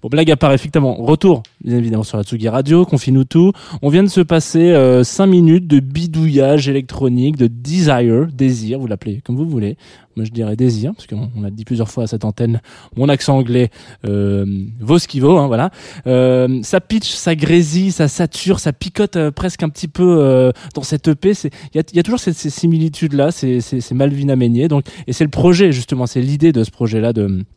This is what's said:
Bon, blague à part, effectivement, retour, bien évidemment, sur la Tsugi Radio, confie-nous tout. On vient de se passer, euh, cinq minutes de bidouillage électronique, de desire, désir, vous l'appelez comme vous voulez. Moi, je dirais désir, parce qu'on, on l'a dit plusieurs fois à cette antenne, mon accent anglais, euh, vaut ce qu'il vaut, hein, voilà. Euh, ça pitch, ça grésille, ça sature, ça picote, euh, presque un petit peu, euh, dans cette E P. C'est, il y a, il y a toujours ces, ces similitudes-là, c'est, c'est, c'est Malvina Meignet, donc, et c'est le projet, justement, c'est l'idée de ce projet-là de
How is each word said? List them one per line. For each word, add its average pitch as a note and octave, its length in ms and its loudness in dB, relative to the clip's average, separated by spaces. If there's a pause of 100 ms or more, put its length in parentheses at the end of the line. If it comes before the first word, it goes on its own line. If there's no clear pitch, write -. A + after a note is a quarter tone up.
Bon, B2 60 -10
blague D#3 220 2
à D#3 60 6
part, C#3 160 2
effectivement, C#3 420 0
retour, D3+ 480 2 (220)
bien A#2+ 140 -2
évidemment, A2+ 240 0
sur - 140 -8
la G#2 80 -2
Tsugi A2 240 -4
Radio, C#3 360 2
confie-nous C3 400 2
tout. E3+ 280 4 (300)
On C#3 60 2
vient D#3+ 140 4
de G3+ 60 2
se F#3+ 120 0
passer, E3 500 2
euh, C3 340 6
cinq G3 220 0
minutes F3+ 400 6
de D3 140 4
bidouillage D3 880 0
électronique, C3+ 680 -2
de B2+ 100 2
desire, B2 880 0
désir, B2 460 -2
vous C3+ 80 -8
l'appelez G#2 380 -8
comme A#2+ 120 -6
vous D3+ 120 -4
voulez. A#2 280 -4 (400)
Moi, A2 80 -6
je A2 60 -8
dirais A2+ 240 -6
désir, A#2+ 400 -2
parce - 140 -20
qu'on, A2 280 -8
on G#2+ 60 -8
l'a G2+ 80 -6
dit G#2+ 140 -12
plusieurs A2+ 260 -4
fois B2 140 -6
à - 20 -4
cette A2 180 -8
antenne, A2+ 360 -4 (360)
mon C3 120 0
accent C#3+ 280 0
anglais, B2 340 0 (360)
euh, G2+ 380 -2 (360)
vaut B2 180 2
ce E3+ 100 -2
qu'il C3+ 140 -4
vaut, D#3+ 160 4
hein, C#3+ 100 2
voilà. C3 220 0 (360)
Euh, B2+ 560 2
ça F#3 180 -2
pitch, A3 300 -4
ça - 240 -4
grésille, E3 560 2
ça - 160 0
sature, F3 540 -2
ça D3+ 120 -4
picote, G3 440 -4
euh, D#3 160 0
presque F3+ 320 -6
un D#3+ 40 -2
petit D#3 200 -8
peu, F3+ 320 2
euh, C3 320 4 (220)
dans C#3+ 100 -8
cette D3+ 240 -4
E D#3 60 4
P. F#3+ 200 0
C'est, E3+ 160 -6 (220)
il - 60 -4
y - 20 0
a, - 20 -2 (100)
il - 40 -4
y - 20 2
a E3+ 60 2
toujours A#3+ 160 -2
ces, F#3 120 -4
ces D#3 180 -6
similitudes-là, D#3+ 840 0
c'est, B2+ 280 -2
c'est, B2 200 -6
c'est B2 140 -8
Malvina C#3 420 0
Meignet, B2 320 0
donc, C#3+ 160 0 (240)
et B2+ 40 -6
c'est C#3+ 120 -2
le D3+ 60 -2
projet, F3 420 2
justement, B2+ 340 -4
c'est B2 140 -4
l'idée C#3+ 320 2
de A#2+ 100 0
ce A2 80 -2
projet-là A2 420 -2
de G2 320 -2 (120)